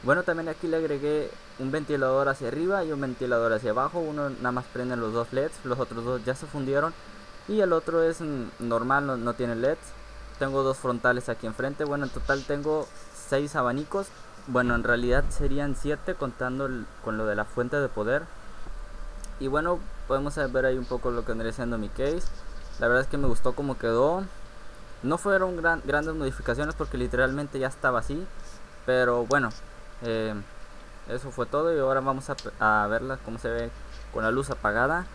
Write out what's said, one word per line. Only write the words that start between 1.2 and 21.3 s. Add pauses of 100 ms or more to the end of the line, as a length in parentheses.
un
ventilador
hacia
arriba
y
un
ventilador
hacia
abajo.
Uno
nada
más
prende
los
dos
leds,
los
otros
dos
ya
se
fundieron. (560)
Y
el
otro
es,
mm, (140)
normal,
no,
no
tiene
leds. (600)
Tengo
dos
frontales
aquí
enfrente.
Bueno,
en
total
tengo (260)
seis
abanicos. (400)
Bueno,
en
realidad
serían
siete
contando
el, (180)
con
lo
de
la
fuente
de
poder. (1160)
Y
bueno, (280)
podemos (160)
ver
ahí
un
poco
lo
que